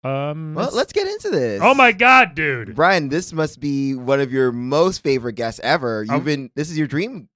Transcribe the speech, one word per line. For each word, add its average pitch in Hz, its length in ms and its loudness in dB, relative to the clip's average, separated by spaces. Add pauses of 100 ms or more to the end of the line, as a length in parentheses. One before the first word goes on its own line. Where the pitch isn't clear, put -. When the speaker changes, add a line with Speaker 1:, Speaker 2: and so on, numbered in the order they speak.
Speaker 1:
Um, 151 500 -6
Speaker 2:
Well, 175 120 -2
Speaker 1:
let's 285 100 -6
Speaker 2:
let's 262 180 -2
get 392 140 0
into 415 240 -6
this. 156 320 0
Speaker 1:
Oh 247 100 6
my 262 180 6
God, 233 440 4
dude. 127 400 -2
Speaker 2:
Brian, 160 340 2
this 165 240 -4
must 156 260 -4
be 139 360 -2
one 131 260 2
of 127 100 -2
your 131 200 2
most 143 520 0
favorite 123 300 0
guests 113 300 -6
ever. 120 400 0
You've 107 80 -6
Speaker 1:
I'm 135 120 0
Speaker 2:
been, 139 320 -4
this 156 140 -4
is 160 80 -6
your 156 100 2
dream 180 480 -6